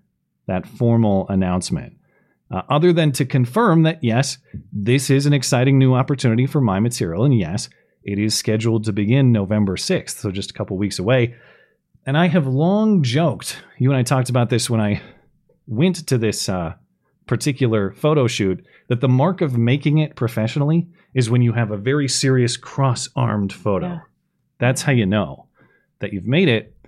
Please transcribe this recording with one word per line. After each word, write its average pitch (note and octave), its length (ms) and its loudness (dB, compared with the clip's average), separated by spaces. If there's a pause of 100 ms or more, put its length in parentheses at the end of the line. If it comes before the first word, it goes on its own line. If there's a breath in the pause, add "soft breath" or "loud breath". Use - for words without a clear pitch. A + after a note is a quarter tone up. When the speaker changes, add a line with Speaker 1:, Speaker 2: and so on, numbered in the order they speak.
(460)
Speaker 1:
that F#2 200 -4
formal A2+ 640 2
announcement. F#2 680 -2 (540)
Uh, F#2+ 180 -6
other E3 240 2
than D#3+ 200 2
to C#3 120 -2
confirm D#3+ 600 2
that, D#3+ 200 -2
yes, A#2+ 320 0 (360 loud breath)
this A#2+ 360 0
is C#3 160 2
an D3 80 4
exciting C3+ 460 2
new C3 160 4
opportunity B2+ 520 0
for C#3+ 140 0
my G2+ 200 2
material, G#2+ 440 -2
and C#3 140 4
yes, F#2 320 -4 (340 soft breath)
it G2+ 140 -4
is G#2+ 160 0
scheduled A2 500 0
to A2 80 -2
begin A#2+ 400 2
November G2+ 460 0
sixth, - 420 -6
so G#2 100 -4
just F#2+ 200 -8
a - 40 -16
couple G2 220 -8
weeks G2 220 -4
away. A#2+ 360 0 (680 loud breath)
And C#3 140 -2
I F3 100 2
have D#3+ 180 0
long F#3 560 2
joked, C3 600 -2 (160 loud breath)
you B2+ 120 2
and C#3 80 2
I B2+ 40 2
talked C3 260 0
about B2 220 0
this A#2 180 0
when A2+ 120 0
I G#2 200 0 (680 loud breath)
went D#3 420 -2
to B2+ 100 2
this, A2 320 -2
uh, F#2 240 -4 (520)
particular A#2 680 0
photo D3+ 340 2
shoot, F#2+ 360 -2 (260 soft breath)
that B2 120 -2
the C3 80 0
mark D3 320 2
of C#3 160 -2
making C#3+ 420 2
it D3+ 180 -2
professionally C#3+ 720 -2 (260 soft breath)
is A#2+ 160 0
when B2 100 4
you A#2+ 140 2
have A2+ 160 -2
a G#2+ 80 -6
very C3+ 300 -2
serious B2+ 500 0
cross-armed A#2 920 -2
photo. F#2 340 -2
Speaker 2:
Yeah. F2 120 -8 (600)
Speaker 1:
That's B2 240 0
how C#3+ 100 0
you A#2 140 2
know F#2 400 -2 (540 soft breath)
that G#2 120 -8
you've F#2+ 140 -8
made D#3 220 2
it. A2 280 -2 (120)